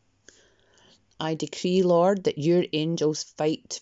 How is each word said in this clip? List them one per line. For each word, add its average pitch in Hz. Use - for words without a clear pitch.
I 160
decree, 180
Lord, 180
that -
your 170
angels 156
fight -